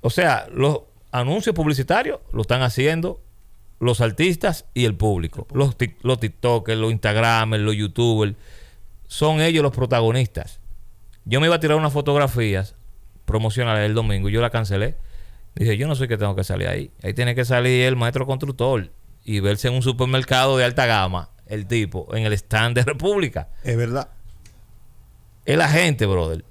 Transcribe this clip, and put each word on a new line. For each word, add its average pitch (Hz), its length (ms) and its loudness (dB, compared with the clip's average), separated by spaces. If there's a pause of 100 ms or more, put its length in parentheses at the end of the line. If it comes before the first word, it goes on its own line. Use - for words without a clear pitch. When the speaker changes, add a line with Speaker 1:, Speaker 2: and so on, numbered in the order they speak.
Speaker 1:
O 120 80 0
sea, 151 420 2
los 139 300 0 (300)
anuncios 160 440 0
publicitarios 160 640 0 (120)
lo 113 100 -2
están 123 200 0
haciendo 147 600 0 (580)
los 120 220 2
artistas 165 720 0
y 123 120 0
el 107 100 0
público. 90 580 -2
Los 135 240 2
tik-, - 240 -2
los 127 180 0
tiktokers, 117 600 0
los 113 120 0
instagramers, 110 720 2
los 107 120 2
youtubers, 107 600 0 (720)
son 156 340 2
ellos 160 220 4
los 135 100 2
protagonistas. 120 840 0 (680)
Yo 123 160 2
me 165 60 4
iba 170 80 4
a 165 40 0
tirar 156 180 2
unas 151 160 0
fotografías 123 840 0 (500)
promocionales 110 600 0
el 107 100 0
domingo, 101 340 0
yo 110 120 2
la 120 80 2
cancelé. 107 460 0 (600)
Dije, 107 220 0
"Yo 131 100 -2
no 151 80 0
soy 127 120 -2
que 117 100 -2
tengo 101 180 0
que 95 80 -2
salir 92 240 -4
ahí. 90 240 -6 (120)
Ahí - 100 -4
tiene 120 220 0
que 127 100 0
salir 127 400 4
el 131 100 2
maestro 123 300 -2
constructor 131 680 -2 (320)
y 104 160 -2
verse 104 300 0
en 120 60 0
un 127 60 2
supermercado 131 760 2
de 127 80 4
alta 123 200 2
gama, 95 440 0 (180)
el 104 180 -8
tipo, 98 500 -4
en 110 100 -2
el 107 80 0
stand 110 420 0
de 123 80 4
República". 151 680 -2 (140)
Speaker 2:
Es 120 140 -2
verdad. 120 320 -4 (1400)
Speaker 1:
Es 147 120 0
la 165 120 2
gente, 151 360 4
brother. 82 460 0